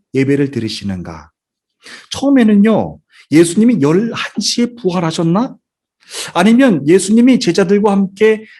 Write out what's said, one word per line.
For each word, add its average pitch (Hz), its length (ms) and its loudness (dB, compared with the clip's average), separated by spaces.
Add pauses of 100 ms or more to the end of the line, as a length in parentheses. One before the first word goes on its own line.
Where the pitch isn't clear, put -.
(140)
예배를 139 380 0
드리시는가? 92 800 -10 (800)
처음에는요, 214 880 2 (320)
예수님이 175 500 2
열한 175 320 0 (260)
시에 240 360 -2
부활하셨나? 175 800 -2 (800)
아니면 208 540 2
예수님이 214 520 2
제자들과 202 520 0
함께 202 540 -2 (140)